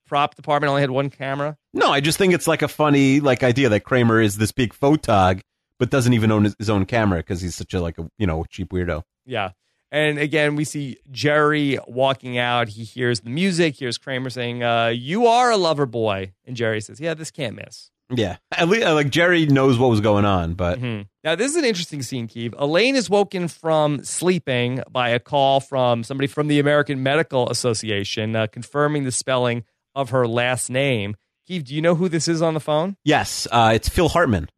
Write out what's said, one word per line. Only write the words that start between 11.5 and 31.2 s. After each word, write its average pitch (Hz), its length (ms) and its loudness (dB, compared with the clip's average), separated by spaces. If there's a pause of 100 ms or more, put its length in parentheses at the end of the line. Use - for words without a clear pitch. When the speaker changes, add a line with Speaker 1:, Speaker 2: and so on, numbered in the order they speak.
Speaker 1:
walking 127 500 -4
out. 120 300 0
He 107 160 -14
hears 120 380 -4
the 117 80 -14
music, 165 460 0
hears 120 220 -8
Kramer 131 320 -8
saying, 120 320 -8
uh, 117 260 2
"You 139 400 0
are 240 220 4
a 226 80 2
lover 156 280 0
boy." 107 480 -2 (120)
And 123 120 -12
Jerry 110 240 -2
says, - 180 -18
"Yeah, 160 140 -4
this 156 180 -12
can't 113 240 -8
miss." - 360 -20 (220)
Speaker 2:
Yeah. 101 240 -2 (140)
At 175 160 0
least, 226 180 2
uh, 165 80 2
like, 147 160 2
Jerry 170 360 2
knows 135 340 4
what 131 100 4
was 107 120 4
going 104 240 4
on, 87 300 2
but 90 240 -2
Speaker 1:
Mm-hmm. 113 240 -6 (200)
Now, 160 120 -2
this 254 160 -2
is 320 40 -6
an 330 100 2
interesting 175 360 -4
scene, 117 260 -8
Keeve. 117 300 -8
Elaine 185 380 2
is 202 140 -2
woken 190 380 0
from 151 560 0
sleeping 131 840 -2
by 123 200 -2
a 120 100 0
call 135 400 2
from 123 440 0
somebody 139 240 -4
from 151 200 -4
the 147 120 2
American 143 440 0
Medical 139 460 0
Association, 110 840 -2
uh, 110 120 0
confirming 147 560 -4
the 127 80 -4
spelling 123 520 -2 (300)
of 135 160 -6
her 127 180 2
last 120 440 -2
name. 123 440 -2 (320)